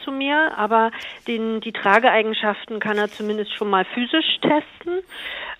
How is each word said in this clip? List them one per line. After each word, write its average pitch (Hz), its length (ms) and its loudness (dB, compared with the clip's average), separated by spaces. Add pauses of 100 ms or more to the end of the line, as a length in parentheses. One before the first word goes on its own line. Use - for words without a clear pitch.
zu 277 60 -8
mir, 285 440 0
aber 226 360 2 (360)
den, 226 340 -2
die 220 120 -8
Trageeigenschaften 220 1080 2
kann 208 200 -2
er 208 100 0
zumindest 214 460 -4
schon 208 160 -2
mal 185 140 4
physisch - 540 -2
testen. 330 600 0 (600)